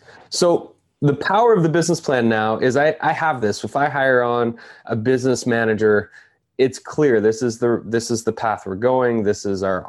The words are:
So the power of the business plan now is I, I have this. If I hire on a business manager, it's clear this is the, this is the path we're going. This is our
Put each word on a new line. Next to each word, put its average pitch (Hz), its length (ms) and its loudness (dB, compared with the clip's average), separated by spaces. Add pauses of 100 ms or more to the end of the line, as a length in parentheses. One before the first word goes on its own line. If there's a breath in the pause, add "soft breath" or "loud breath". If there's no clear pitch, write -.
(300 loud breath)
So - 460 0 (260)
the 143 140 2
power 226 380 2
of 175 100 2
the 170 60 2
business 165 320 0
plan 123 260 0
now 110 320 0
is 123 160 0
I, 151 260 2
I 156 120 0
have 156 280 -4
this. 104 220 -2
If 113 120 -6
I 143 120 0
hire 135 340 2
on 120 360 -2 (280 loud breath)
a 120 100 -4
business 123 520 0
manager, 107 640 2 (460 loud breath)
it's 131 220 0
clear 131 420 2
this 110 220 0
is 117 160 -2
the, 120 260 0
this 113 240 -4
is 117 140 -2
the 110 80 -2
path 107 340 -4
we're 95 80 -8
going. 120 480 0
This 101 240 -2
is 98 160 -4
our 95 280 -2